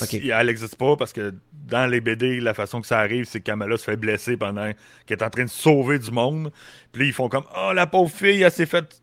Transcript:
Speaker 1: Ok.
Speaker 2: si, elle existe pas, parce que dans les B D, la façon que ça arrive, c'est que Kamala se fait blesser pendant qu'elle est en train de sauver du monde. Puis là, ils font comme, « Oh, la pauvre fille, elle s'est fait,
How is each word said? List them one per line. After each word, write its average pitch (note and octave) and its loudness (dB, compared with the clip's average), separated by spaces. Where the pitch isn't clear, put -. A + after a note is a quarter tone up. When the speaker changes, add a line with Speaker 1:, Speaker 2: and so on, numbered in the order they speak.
Speaker 1:
Ok. A2+ -4
Speaker 2:
si, A2+ -4
elle A#2 4
existe A2+ -6
pas, C#3+ 2
parce B2 -6
que G2+ -6
dans A#2+ 2
les B2 2
B A2+ 0
D, B2 0
la A2+ 0
façon A2 -6
que G#2+ -12
ça A#2 2
arrive, A2+ 0
c'est A2 -8
que - -14
Kamala G#2+ -2
se - -10
fait G#2+ -2
blesser A2 -2
pendant G2+ -4
qu'elle G#2+ -4
est - -2
en A2 0
train B2 -2
de A#2 -4
sauver C#3+ 4
du A2+ -8
monde. D3 -2
Puis A#2+ -4
là, C#3+ 2
ils B2+ 0
font B2+ -4
comme, « C3+ -2
Oh, F#3+ -2
la F3+ 4
pauvre F3 4
fille, G3 2
elle F3 8
s'est E3+ 0
fait, E3 0